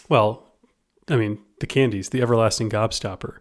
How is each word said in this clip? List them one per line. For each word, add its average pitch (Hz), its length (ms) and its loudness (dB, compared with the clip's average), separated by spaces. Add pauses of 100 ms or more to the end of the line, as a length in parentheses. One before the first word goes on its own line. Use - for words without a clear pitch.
Well, 113 340 2 (640)
I 127 60 2
mean, 107 240 -2 (200)
the - 80 -6
candies, 113 420 0
the 127 120 -2
everlasting 113 480 2
gobstopper. 107 720 -6